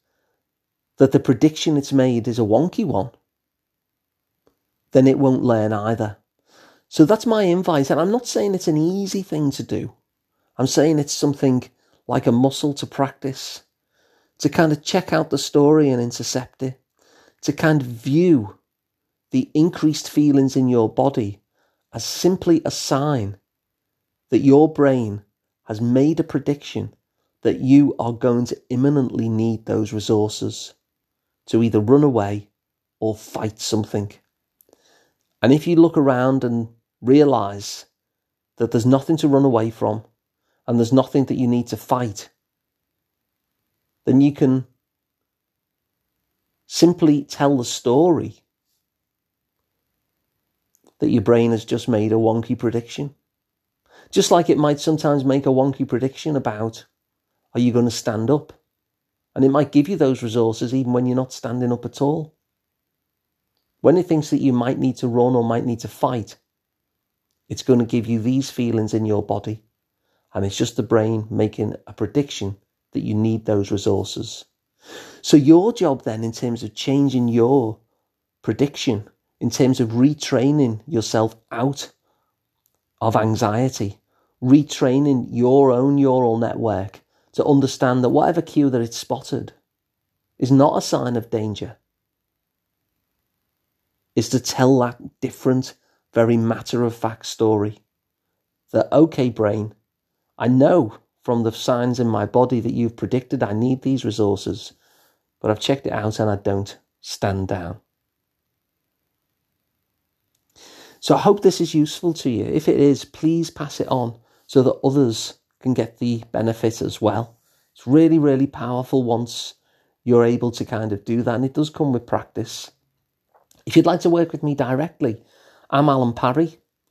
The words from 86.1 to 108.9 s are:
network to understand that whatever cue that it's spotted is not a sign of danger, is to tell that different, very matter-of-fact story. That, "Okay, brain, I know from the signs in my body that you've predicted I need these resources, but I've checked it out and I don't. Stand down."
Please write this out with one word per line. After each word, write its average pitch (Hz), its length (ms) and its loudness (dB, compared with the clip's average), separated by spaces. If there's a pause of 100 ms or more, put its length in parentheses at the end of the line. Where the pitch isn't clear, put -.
network 107 640 -4 (320)
to - 120 -2
understand 135 580 2
that 120 60 2
whatever 160 340 2
cue 143 260 0
that 123 140 -2
it's 117 140 -8
spotted 120 560 -8 (840)
is 123 120 0
not 139 260 4
a 190 60 -4
sign 123 340 -4
of 113 140 -8
danger, 107 460 -6 (2500)
is 120 120 -2
to 131 120 0
tell 131 400 2
that 123 400 -6
different, 131 540 -2 (380)
very 117 240 4
matter-of-fact 113 880 -4
story. 107 540 -2 (920)
That, - 200 -2
"Okay, 147 380 2
brain, 107 440 -4 (640)
I 117 120 -4
know 135 500 2 (240)
from 117 220 -2
the 110 80 -2
signs 123 480 -2
in 120 80 0
my 104 180 -2
body 127 320 2
that 113 160 -4
you've 117 220 -2
predicted 127 480 -4
I 101 80 -4
need 127 300 -2
these 135 220 -2
resources, 104 680 -4 (680)
but 107 120 -2
I've 104 80 -6
checked 139 260 -4
it 117 60 -8
out 107 260 -6
and 107 100 0
I 101 80 -2
don't. 101 400 -4 (240)
Stand 95 460 -6
down." 95 340 -10 (3250)